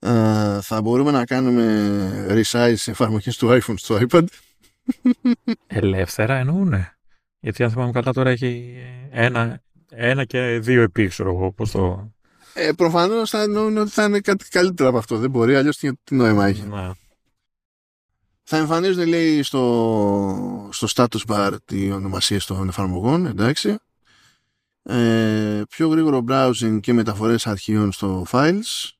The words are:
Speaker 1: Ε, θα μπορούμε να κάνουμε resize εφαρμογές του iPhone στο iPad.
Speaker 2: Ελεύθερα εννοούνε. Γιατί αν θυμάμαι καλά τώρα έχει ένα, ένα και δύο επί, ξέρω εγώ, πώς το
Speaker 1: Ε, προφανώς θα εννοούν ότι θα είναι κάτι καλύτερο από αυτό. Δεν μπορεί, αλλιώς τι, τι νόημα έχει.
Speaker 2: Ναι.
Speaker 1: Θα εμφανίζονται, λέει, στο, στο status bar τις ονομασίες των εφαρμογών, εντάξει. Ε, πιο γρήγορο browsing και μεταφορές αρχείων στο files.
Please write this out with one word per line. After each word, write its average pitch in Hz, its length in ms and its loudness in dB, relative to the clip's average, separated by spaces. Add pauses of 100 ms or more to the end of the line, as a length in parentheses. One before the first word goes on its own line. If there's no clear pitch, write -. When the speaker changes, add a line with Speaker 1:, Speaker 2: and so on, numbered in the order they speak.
Speaker 1:
Ε, 107 600 2
θα 110 220 -6
μπορούμε 123 280 2
να 135 140 2
κάνουμε 107 1040 0
resize 117 440 2 (120)
εφαρμογές 110 500 -2
του 117 120 0 (140)
iPhone 113 140 -4
στο 107 220 -2 (100)
iPad. 170 160 6 (1400)
Speaker 2:
Ελεύθερα 101 720 0
εννοούνε. 135 600 0 (440)
Γιατί 120 220 -4
αν 117 80 2
θυμάμαι 123 220 -2
καλά 123 200 -2
τώρα 131 180 0
έχει 123 460 -4 (340)
ένα, 117 520 -2 (280)
ένα 127 340 -2
και 120 380 -2
δύο 120 200 4
επί, 107 260 2
ξέρω 92 260 -4
εγώ, 92 180 -2
πώς 110 180 -6
το 95 420 -2 (420)
Speaker 1:
Ε, 156 180 0
προφανώς 175 580 2
θα 214 120 -2
εννοούν 214 340 0
ότι 214 140 -2
θα 214 140 0
είναι 202 160 2
κάτι 202 280 -2
καλύτερο 180 400 2
από 123 100 2
αυτό. 113 200 -4
Δεν 123 120 -2
μπορεί, 127 260 4
αλλιώς 143 200 2
τι, 139 200 -4
τι - 180 -10
νόημα 107 320 4
έχει. 101 160 -2
Speaker 2:
Ναι. 101 280 -10 (1500)
Speaker 1:
Θα - 140 -4
εμφανίζονται, 170 480 0
λέει, 165 380 2
στο, 101 1300 0
στο - 220 -6
status 120 320 0
bar 101 380 -2
τις 98 280 -4
ονομασίες 95 540 -4
των 95 220 -4
εφαρμογών, 101 580 -2
εντάξει. 131 500 -2 (1080)
Ε, 110 840 0
πιο 160 200 -2
γρήγορο 156 400 2
browsing 120 520 0
και 120 120 -2
μεταφορές 113 540 0
αρχείων 107 460 -2
στο 92 380 -4
files. 165 680 -2